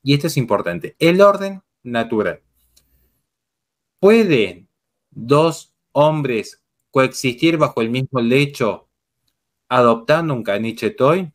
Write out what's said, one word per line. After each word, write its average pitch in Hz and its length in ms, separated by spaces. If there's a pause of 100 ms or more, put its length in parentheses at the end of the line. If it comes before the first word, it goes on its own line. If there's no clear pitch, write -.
Y 139 100
esto 143 140
es - 80
importante, 98 640
el 175 200
orden 196 420 (200)
natural. 113 580 (1600)
¿Pueden 175 720 (420)
dos 147 640 (160)
hombres 139 720 (280)
coexistir 135 680
bajo 131 240
el 113 80
mismo 131 280
lecho 123 720 (800)
adoptando 127 640
un 117 100
caniche 107 480
toy? 156 440